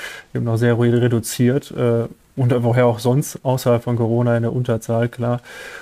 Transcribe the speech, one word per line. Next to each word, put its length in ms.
eben 100
noch 140
sehr 200
re-, 240
reduziert, 680
äh, 380
und 180
woher 220
auch 140
sonst, 440
außerhalb 400
von 140
Corona 400
in 60
der 100
Unterzahl, 560
klar. 320